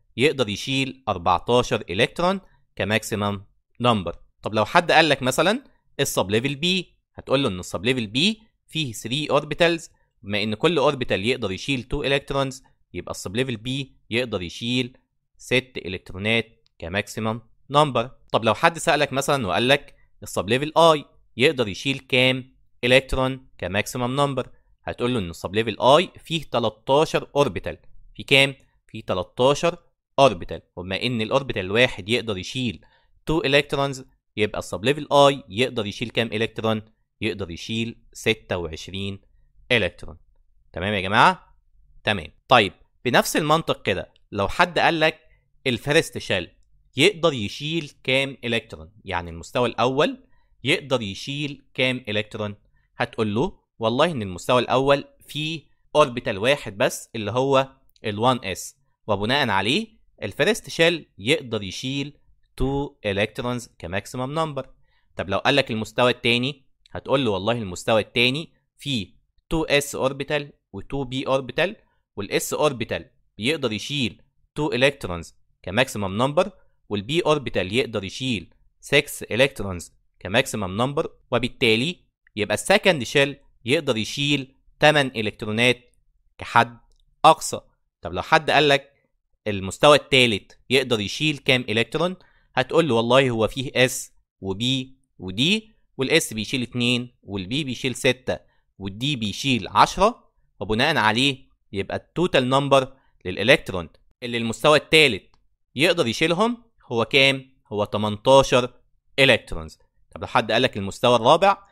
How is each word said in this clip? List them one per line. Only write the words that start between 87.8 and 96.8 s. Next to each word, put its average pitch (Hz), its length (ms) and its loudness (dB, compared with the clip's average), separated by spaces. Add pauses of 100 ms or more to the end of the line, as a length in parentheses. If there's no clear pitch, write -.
طب 85 120 -10
لو 90 80 -4
حد 156 300 2
قال 143 180 4
لك 139 220 0 (560)
المستوى 101 500 4
التالت 123 640 0 (100)
يقدر 123 300 2
يشيل 143 380 -4
كام 127 320 0
الكترون، 151 460 -2 (400)
هتقول 147 320 2
له 117 80 2
والله 123 340 4
هو 110 180 2
فيه 131 280 -10
اس - 380 0 (280)
وبي 123 560 -4 (220)
ودي، 131 520 -2 (260)
والاس 135 360 0
بيشيل 110 280 -4
اتنين 120 640 -2